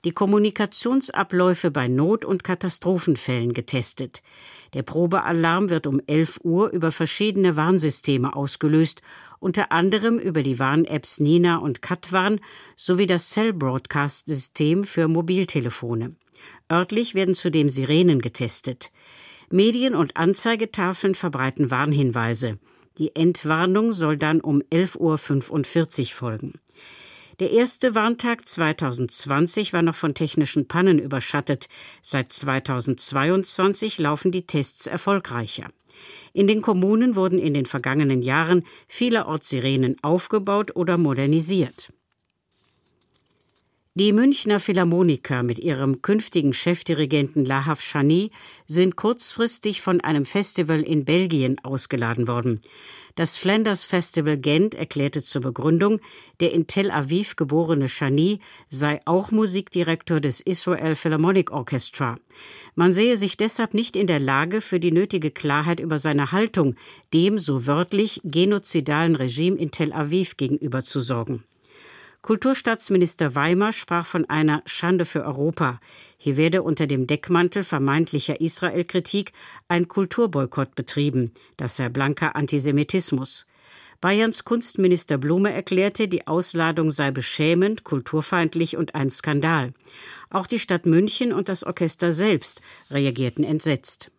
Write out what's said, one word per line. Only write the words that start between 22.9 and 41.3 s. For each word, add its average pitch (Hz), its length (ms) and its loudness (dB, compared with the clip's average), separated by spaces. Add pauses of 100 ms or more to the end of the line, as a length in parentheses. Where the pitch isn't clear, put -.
Die - 180 -4
Entwarnung 180 800 2
soll 160 240 0
dann 156 240 2
um 147 300 2
elf 175 260 0
Uhr 156 220 0
fünfundvierzig 147 960 -2
folgen. 120 400 -8 (840)
Der 185 120 0
erste 240 440 2
Warntag 233 540 0
zweitausendzwanzig 151 1300 0
war 170 80 2
noch 165 120 2
von 151 200 -2
technischen 147 540 -2
Pannen 175 300 4
überschattet. 139 680 -2 (320)
Seit - 320 -4
zweitausendzweiundzwanzig 143 1700 0
laufen 151 340 0
die 180 140 -4
Tests - 400 -2
erfolgreicher. 165 800 -4 (640)
In 196 140 4
den 214 160 4
Kommunen 214 520 4
wurden 185 240 2
in 147 140 0
den 139 140 0
vergangenen 135 560 0
Jahren 160 420 2 (240)
vielerorts 226 600 -2
Sirenen 131 500 0
aufgebaut 202 760 0
oder 175 200 0
modernisiert. 156 960 0 (2000)